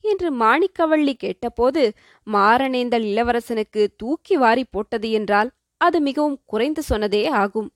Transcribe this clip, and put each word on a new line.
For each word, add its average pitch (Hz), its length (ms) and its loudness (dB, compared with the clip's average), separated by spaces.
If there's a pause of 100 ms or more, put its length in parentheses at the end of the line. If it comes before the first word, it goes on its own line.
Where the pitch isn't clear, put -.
என்று 381 340 -2
மாணிக்கவள்ளி 302 760 2
கேட்டபோது, 240 800 -2 (340)
மாரணேந்தல் 240 760 2
இளவரசனுக்கு 220 840 -2 (100)
தூக்கி 302 400 -4
வாரி 247 280 2
போட்டது 214 460 -6
என்றால் 214 400 0 (260)
அது 339 240 2
மிகவும் 285 440 -2
குறைந்து 285 460 -4
சொன்னதே 208 380 0
ஆகும். 208 480 0